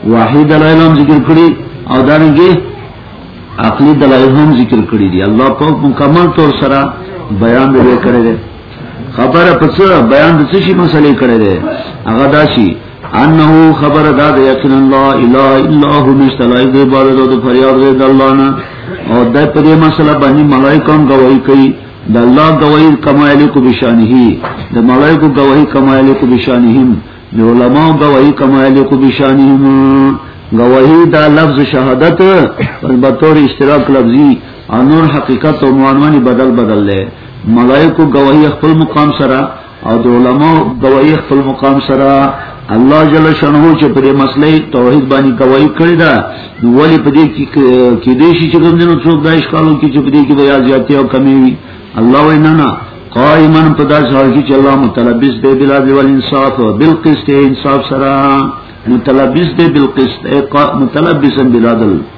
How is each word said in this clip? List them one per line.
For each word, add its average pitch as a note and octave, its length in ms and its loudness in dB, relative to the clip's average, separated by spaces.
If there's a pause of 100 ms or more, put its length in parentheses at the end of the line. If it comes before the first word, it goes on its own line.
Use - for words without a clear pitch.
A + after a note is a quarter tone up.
واحد A#2 420 0
دلایل D#3 320 2
هم D#3+ 140 2
ذکر C#3+ 240 2 (100)
کړي D#3+ 200 4 (420)
او C3 80 -2 (100)
دارنګه D#3 420 2 (1080)
عقلی B2+ 360 0
دلایل C3+ 360 2
هم D3+ 180 2 (120)
ذکر A#2 200 0 (100)
کړي G2 200 -2
دي. F#2 120 -2
الله A2 260 0
پاک D3 260 -2 (100)
مکمل D3 420 0 (100)
طور D3+ 140 2 (100)
سره C#3 200 -2 (600)
بیان B2 340 0
دې B2 300 2
کړی A#2+ 220 0
دی. A2+ 80 -2 (840)
خبره E3 380 0
په D#3+ 120 0
څه F3+ 180 0 (280)
بیان D3+ 240 2
د D3+ 140 2
څه - 120 0
شي F#3 120 0
مسلې D3+ 460 2
کړی A#2+ 180 0
دی؟ G2+ 160 0 (520)
هغه B2 200 0
دا D3 180 2 (100)
شي G#2 140 0 (460)
انه D#3 580 2
خبر D3 400 0
دا D3 180 0
د C3+ 80 0
یقینا C3+ 400 0 (160)
لا C3+ 180 2
اله C3+ 440 2
الا C#3+ 380 0
هو، C3+ 180 0
نشته C3 340 0
لایق B2 260 0
د C3+ 40 0
عبادت C3+ 440 2
او C3 60 2
د B2+ 80 0 (100)
فریاد C3 360 2
دی C#3 180 2
د C3+ 40 0
الله C3+ 300 2
نه. C3+ 160 0 (600)
او A#2+ 140 0
دا C#3 220 0
په D3+ 160 -2
دې D#3 120 4 (100)
مسله D#3 280 0
باندې C#3+ 300 0 (120)
ملائکه D3 380 0
هم D3+ 160 2
گواہی C3 300 2
کوي. C3+ 340 2 (420)
د - 20 2
الله B2+ 320 2 (120)
گواہی D3+ 280 2 (160)
کما D3 260 2
یلیق C#3+ 280 2
بشانه، A#2 560 0 (600)
د - 40 -2
ملائکه C#3+ 580 2
گواہی C#3 360 2
کما C3+ 260 0
یلیق C3+ 260 2
بشانهم، B2 640 0 (480)
د A2+ 40 0
علماء B2 480 2 (120)
گواہی C#3+ 320 2
کما C#3 340 0
یلیق C3+ 280 2
بشانهم. C3+ 680 2 (880)
گواہی C3 460 4 (140)
دا D3+ 160 2
لفظ D3+ 300 2 (140)
شهادت C3+ 460 0 (640)
پر C3+ 120 -4 (100)
بطور D3+ 340 2
اشتراک C#3+ 540 0
لفظی، C3+ 400 2 (360)
او A#2 160 -2
نور D#3 220 2 (120)
حقیقت C#3 480 -4
او C3+ 100 2
معنی C#3 440 0
بدل B2+ 320 0
بدل A2 380 -2
لے. G2 120 -4 (440)
ملائکو C3 580 2 (120)
گواہی C#3+ 320 2
خپل D3+ 260 -2 (100)
مقام D3 360 -2
سره C3 220 -2 (420)
او A2+ 160 -4
د A2+ 80 -2
علماء B2+ 500 2 (260)
گواہی C3+ 320 2
خپل C#3+ 320 -2
مقام C3+ 340 -2
سره. C#3 540 0 (360)
الله C#3 340 2
جل D#3 300 2
شانه D3+ 400 2
چې D3+ 200 0
په C3+ 60 0
دې C3+ 120 0 (100)
مسلې C#3+ 300 0 (200)
توحید B2+ 360 0
باندې C3+ 220 0 (100)
گواہی C3+ 280 2 (100)
کړی E3+ 240 2
ده، D#3 100 2 (500)
نو A#2+ 60 2 (100)
ولی D#3 200 2
په D3 120 0
دې D3+ 140 2 (100)
کې، D3 100 -6 (580)
کې B2+ 180 0
دې E3+ 180 4
شي D#3+ 140 -2
چې E3+ 100 2
کوم E3+ 160 2
دینو E3+ 160 2 (100)
څوک E3 200 0
دا D#3+ 80 0
اشکال D#3+ 360 -2
وکړي D3+ 260 0
چې D3 100 2
په C3+ 60 -2
دې D3 160 2
کې D3 100 0
به C#3+ 60 0
یا C#3 240 2
زیاتې C3+ 260 -2
او C#3 120 0
کمی C3+ 300 0
وي؟ B2+ 220 2 (420)
الله B2 280 2
وایي D#3 120 2
نه، D#3 140 2
نه، C#3 240 0 (340)
قائما D#3 520 2 (160)
په D3 60 0
داسې C#3 300 0
حال C3+ 180 2
کې C#3 160 0
چې C3+ 40 0
الله C#3 240 2
متلبس A#2+ 640 0
دی C3+ 120 2
بالعدل C3+ 380 0
والانصاف، C3+ 680 -2
بالقسط D3 720 0
انصاف C#3 580 0
سره، C3+ 240 -4 (720)
متلبس C3 640 0 (100)
دی E3 100 2
بالقسط، C3+ 580 -2
ای C#3 140 -2
قا-، C#3+ 340 -2
متلبسا C#3 680 -2
بالعدل. A#2 500 0 (260)